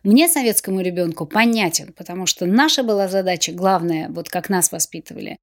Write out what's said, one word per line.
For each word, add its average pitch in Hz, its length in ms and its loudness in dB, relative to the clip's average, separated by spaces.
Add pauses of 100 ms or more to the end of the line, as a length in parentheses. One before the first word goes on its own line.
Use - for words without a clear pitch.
мне, 262 260 6
советскому 220 500 0
ребенку, 175 460 -2
понятен, 214 640 0
потому 180 340 -10
что - 200 -2
наша 269 380 2
была 202 260 0
задача 185 420 -2
главная, 170 580 0
вот 170 200 -10
как 175 200 -6
нас 180 220 0
воспитывали, - 720 -10